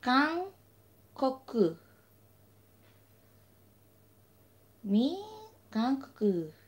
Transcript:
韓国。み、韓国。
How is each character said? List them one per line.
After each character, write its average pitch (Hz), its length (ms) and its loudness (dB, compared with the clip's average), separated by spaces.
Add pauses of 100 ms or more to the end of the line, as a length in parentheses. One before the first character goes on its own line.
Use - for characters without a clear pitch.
韓 302 420 2 (680)
国。 233 640 0 (3000)
み、 233 340 2 (540)
韓 240 260 0
国。 180 540 -2 (160)